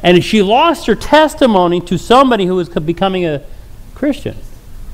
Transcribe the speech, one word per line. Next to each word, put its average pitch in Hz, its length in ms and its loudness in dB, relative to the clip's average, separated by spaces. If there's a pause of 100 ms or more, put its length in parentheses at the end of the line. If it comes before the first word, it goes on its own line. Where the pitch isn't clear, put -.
And 180 220 4
she 214 180 2
lost 269 440 0
her 208 100 2
testimony 220 880 2
to 175 160 -4
somebody 240 480 2
who 185 100 -2
was 175 120 -4
co-, - 120 -6
becoming 180 460 -2
a 147 160 -4 (520)
Christian. - 420 -6 (580)